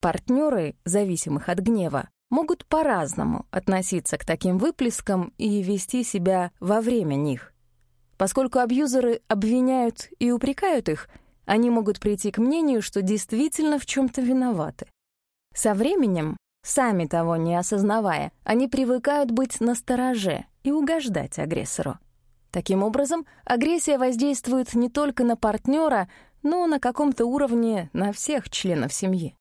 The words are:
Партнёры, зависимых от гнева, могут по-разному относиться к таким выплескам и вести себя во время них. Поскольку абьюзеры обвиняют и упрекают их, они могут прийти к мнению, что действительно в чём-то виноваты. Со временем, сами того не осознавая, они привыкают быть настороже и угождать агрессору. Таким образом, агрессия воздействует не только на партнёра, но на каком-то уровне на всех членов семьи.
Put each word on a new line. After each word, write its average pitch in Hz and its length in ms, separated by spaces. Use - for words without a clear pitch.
Партнёры, 247 840
зависимых 175 640
от 180 100
гнева, 185 500
могут 311 360
по-разному 185 840
относиться 185 680
к - 60
таким 180 340
выплескам 214 800
и 208 240
вести 202 420
себя 185 560
во 208 200
время 220 360
них. 139 360
Поскольку 254 440
абьюзеры 247 680
обвиняют 240 840
и 240 120
упрекают 269 580
их, 156 200
они 226 220
могут 220 300
прийти 208 320
к - 80
мнению, 269 440
что - 200
действительно 277 760
в - 80
чём-то 269 340
виноваты. 240 680
Со 214 200
временем, 196 600
сами 208 440
того 165 300
не 165 200
осознавая, 196 760
они 247 240
привыкают 262 640
быть 254 300
настороже 240 840
и 277 80
угождать 269 680
агрессору. - 600
Таким 190 340
образом, 277 420
агрессия 294 540
воздействует 254 760
не 240 140
только 285 360
на 233 120
партнёра, 226 720
но 349 240
на 294 100
каком-то 254 480
уровне 233 680
на 196 200
всех - 360
членов 160 440
семьи. 185 480